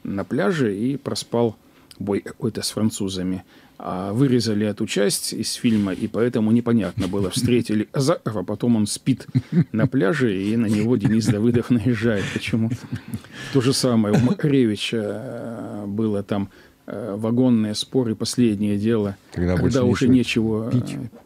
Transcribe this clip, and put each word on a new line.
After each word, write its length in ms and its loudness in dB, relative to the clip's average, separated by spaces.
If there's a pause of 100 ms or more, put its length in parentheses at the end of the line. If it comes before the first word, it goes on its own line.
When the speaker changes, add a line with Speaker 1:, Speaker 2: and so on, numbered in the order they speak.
Speaker 1:
на 220 -6
пляже 520 0
и 200 -2
проспал 600 -2 (420)
бой 220 -2
какой-то 420 -8
с 80 -6
французами. 760 -4 (340)
А 360 -6
вырезали 520 2
эту 200 -4
часть 480 -2
из 200 -6
фильма, 380 2
и 160 -6
поэтому 440 0
непонятно 560 0
было, 220 0
встретили 540 0
казаков, 520 -2
а 80 -4
потом 320 0
он 100 2
спит 400 -2 (460)
на 140 2
пляже, 560 0
и 140 0
на 100 0
него 300 2
Денис 320 2
Давыдов 420 2
наезжает. 600 2
Почему? 380 -2 (800)
То 100 4
же 140 2
самое 400 2
у 60 6
Макаревича, 840 2
э, 840 -8
было 360 0
там, 260 -2 (380)
э, 300 -8
вагонные 580 2
споры, 400 -2
последнее 640 0
дело, 380 0 (160)
Speaker 2:
Когда 240 2
Speaker 1:
когда 240 2
Speaker 2:
больше 40 2
Speaker 1:
уже 240 4
Speaker 2:
нечего 560 2
Speaker 1:
нечего, 60 -6
Speaker 2:
пить. 300 -2
Speaker 1:
э, 80 -10 (180)